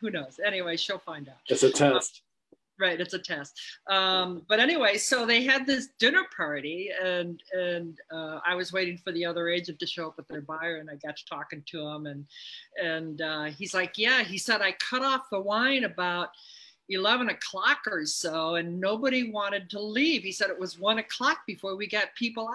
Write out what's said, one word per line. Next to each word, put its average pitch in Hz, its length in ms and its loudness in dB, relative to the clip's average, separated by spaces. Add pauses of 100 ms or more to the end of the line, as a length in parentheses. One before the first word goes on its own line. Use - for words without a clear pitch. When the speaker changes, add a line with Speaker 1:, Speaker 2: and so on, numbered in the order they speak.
Speaker 1:
who 220 100 -4
knows? 147 340 -8
Anyway, 180 320 -2
she'll 175 220 -4
find 147 300 -12
out. - 80 -20 (100)
Speaker 2:
It's - 160 4
a 131 80 10
test. 139 520 4 (580)
Speaker 1:
Right, 180 180 2
it's 175 140 -4
a 185 60 -4
test. 156 420 -8 (280)
Um, 185 600 2
but 214 100 6
anyway, 247 380 6
so 240 300 2
they 233 180 6
had 262 220 4
this 262 220 2 (100)
dinner 302 260 6 (100)
party, 156 540 -4 (160)
and, 175 380 -2 (100)
and, 175 460 -2 (120)
uh, 160 320 -8
I 175 120 0
was 180 180 -4
waiting 180 240 0
for 175 160 -8
the 170 140 0
other 170 240 0
agent 170 300 -2
to 175 60 -4
show 165 200 -6
up 160 100 -12
with 151 120 -14
their 156 120 -10
buyer, 160 360 -6
and 156 120 -12
I 151 60 -12
got 147 240 -10
to - 80 -16
talking 151 400 -10
to 156 200 -6
him, 151 200 -8
and, 143 180 -10 (580)
and, 160 380 -4
uh, 156 240 -2
he's 151 300 -6
like, 180 240 0
"Yeah," 240 240 4
he 185 160 -4
said, 214 240 2
"I 190 100 4
cut 254 300 -2
off 269 280 0
the 202 120 0
wine 240 420 2
about 175 460 -2 (580)
eleven 214 400 2
o'clock 202 580 0
or 175 200 -2
so, 160 480 0
and 170 260 -2
nobody 233 500 2
wanted 202 400 -2
to 208 100 -8
leave." 226 420 2
He 190 100 -6
said, 196 160 0
"It 185 100 -4
was 180 200 -6
one 214 220 2
o'clock 277 460 0
before 196 300 -6
we 202 100 -6
got 202 280 -2
people 226 400 -4